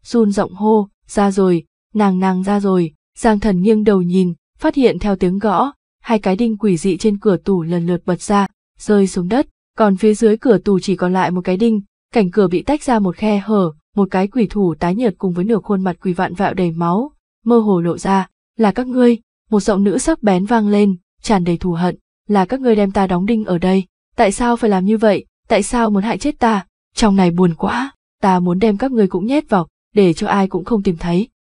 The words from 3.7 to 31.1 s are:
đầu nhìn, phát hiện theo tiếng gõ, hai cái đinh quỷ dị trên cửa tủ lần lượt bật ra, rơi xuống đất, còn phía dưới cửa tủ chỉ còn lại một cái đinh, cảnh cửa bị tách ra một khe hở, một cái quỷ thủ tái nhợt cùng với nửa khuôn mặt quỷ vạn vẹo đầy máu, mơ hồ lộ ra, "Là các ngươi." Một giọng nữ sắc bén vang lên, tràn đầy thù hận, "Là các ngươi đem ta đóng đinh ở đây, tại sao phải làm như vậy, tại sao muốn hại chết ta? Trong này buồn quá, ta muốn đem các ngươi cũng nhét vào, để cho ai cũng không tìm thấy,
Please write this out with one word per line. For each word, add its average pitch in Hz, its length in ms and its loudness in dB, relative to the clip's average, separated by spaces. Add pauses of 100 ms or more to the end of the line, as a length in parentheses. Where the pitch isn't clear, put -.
đầu 202 180 2
nhìn, 180 320 0 (240)
phát 311 160 -2
hiện 226 240 2
theo 196 180 -2
tiếng 185 220 -2
gõ, 208 340 0 (280)
hai 220 180 -2
cái 190 180 0
đinh 220 200 -2
quỷ 196 200 0
dị 170 200 -2
trên 202 220 -2
cửa 202 180 2
tủ 185 260 -2
lần 170 240 -4
lượt 175 200 -2
bật 175 140 -2
ra, 202 260 0 (320)
rơi 202 280 2
xuống 185 220 -6
đất, 254 180 0 (300)
còn 202 200 2
phía 214 180 2
dưới 220 220 2
cửa 226 220 2
tủ 196 200 0
chỉ 180 180 -2
còn 180 160 -2
lại 180 180 0
một 180 100 -4
cái 185 160 -2
đinh, 220 240 0 (340)
cảnh 190 160 2
cửa 190 180 2
bị 180 140 -2
tách 294 200 -2
ra 233 160 0
một 185 180 -2
khe 214 220 -2
hở, 196 340 0 (240)
một 196 140 2
cái 190 160 0
quỷ 202 200 0
thủ 185 320 0
tái 175 160 -2
nhợt 226 240 0
cùng 185 140 -2
với 175 120 -4
nửa 220 140 0
khuôn 190 260 -4
mặt 175 180 -4
quỷ 185 100 -2
vạn 175 220 -4
vẹo 190 200 -2
đầy 185 160 -2
máu, 175 400 -2 (340)
mơ 233 140 4
hồ 208 220 2
lộ 170 180 -2
ra, 190 300 -2 (280)
"Là 208 160 2
các 254 140 -6
ngươi." 247 300 2 (340)
Một 208 100 2
giọng 202 240 0
nữ 208 140 2
sắc 320 240 -2
bén 190 220 2
vang 214 240 0
lên, 208 280 2 (260)
tràn 190 220 0
đầy 170 120 0
thù 180 160 -4
hận, 175 260 -4 (300)
"Là 202 160 2
các 262 160 -4
ngươi 233 160 2
đem 202 140 0
ta 196 160 0
đóng 185 200 -2
đinh 220 180 0
ở 180 140 -2
đây, 185 260 0 (320)
tại 208 160 2
sao 240 240 -2
phải 226 140 0
làm 185 140 0
như 214 140 0
vậy, 208 260 2 (240)
tại 196 140 2
sao 233 280 -2
muốn 196 120 2
hại 226 160 -4
chết 294 200 -6
ta? 220 280 0 (280)
Trong 202 220 2
này 185 140 4
buồn 170 240 2
quá, 240 380 -6 (300)
ta 185 180 2
muốn 180 180 0
đem 214 180 0
các 262 160 -4
ngươi 220 140 2
cũng 185 200 -4
nhét 294 220 -2
vào, 180 200 0 (260)
để 190 180 4
cho 208 140 -6
ai 196 220 0
cũng 180 160 -6
không 214 180 -2
tìm 185 140 -2
thấy, 175 320 -2 (120)